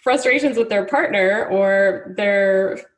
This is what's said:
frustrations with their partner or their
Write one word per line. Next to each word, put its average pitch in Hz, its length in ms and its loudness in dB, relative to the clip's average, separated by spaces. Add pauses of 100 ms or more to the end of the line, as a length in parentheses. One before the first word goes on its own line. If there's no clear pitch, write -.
frustrations 262 560 0
with 226 100 0
their 202 160 -2
partner 208 600 0
or 196 680 0
their 196 640 0 (200)